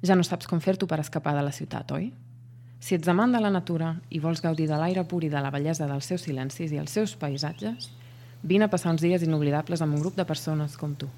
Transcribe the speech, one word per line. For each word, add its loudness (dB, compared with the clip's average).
Ja 6
no 6
saps -6
com 2
fer-t'ho 0
per 0
escapar -2
de 2
la -2
ciutat, -8
oi? -4
Si 0
ets 0
amant 4
de 4
la 2
natura 0
i -4
vols 0
gaudir 2
de 2
l'aire 2
pur -2
i 0
de 0
la -2
bellesa 0
dels -4
seus -4
silencis -4
i -2
els -8
seus 0
paisatges, -6
vine 6
a 2
passar 0
uns 2
dies 4
inoblidables 2
amb 2
un 2
grup -2
de 0
persones -2
com -4
tu. -8